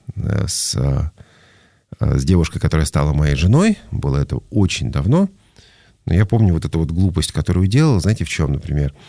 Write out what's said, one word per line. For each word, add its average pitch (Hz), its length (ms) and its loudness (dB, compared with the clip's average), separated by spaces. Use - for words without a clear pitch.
э, - 300 -2
с, - 300 -6
э, - 1400 -4
с 67 60 -2
девушкой, 85 360 2
которая 80 240 0
стала 76 300 0
моей 73 220 2
женой, 139 420 2
было 69 280 -2
это 67 180 -2
очень 92 400 0
давно, 143 400 0
но - 60 0
я 98 140 4
помню 110 260 2
вот 80 120 -2
эту 80 140 -4
вот 80 120 -2
глупость, 82 420 0
которую 87 340 0
делал, 131 340 2
знаете, 92 240 0
в - 40 -6
чём, 71 240 -2
например? 71 420 -2